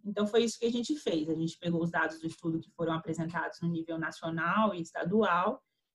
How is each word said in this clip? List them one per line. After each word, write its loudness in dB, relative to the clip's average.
Então, 0
foi 6
isso -2
que 0
a 2
gente -2
fez. 0
A 0
gente -2
pegou 0
os 0
dados 0
do -6
estudo -4
que -14
foram -2
apresentados -4
no 0
nível -4
nacional 0
e -4
estadual, 2